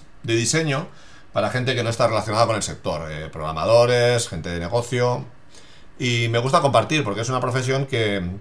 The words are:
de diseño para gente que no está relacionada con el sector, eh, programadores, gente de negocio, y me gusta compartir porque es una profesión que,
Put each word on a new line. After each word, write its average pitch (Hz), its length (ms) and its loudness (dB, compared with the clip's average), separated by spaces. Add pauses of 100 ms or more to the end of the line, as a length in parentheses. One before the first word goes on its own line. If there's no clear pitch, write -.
(220)
de 113 140 0
diseño 143 500 0 (460)
para 104 180 0
gente 127 240 0
que 110 80 0
no 92 80 0
está 117 160 2
relacionada 110 400 2
con 113 80 0
el 101 80 -2
sector, 80 480 -6
eh, 78 220 -8
programadores, 117 960 4
gente 85 200 -8
de 87 120 -4
negocio, 123 640 -2 (720)
y 120 300 0
me 117 100 2
gusta 135 220 2
compartir 135 420 4
porque 104 200 -2
es 117 60 -4
una 127 120 0
profesión 127 460 0
que, 101 540 -2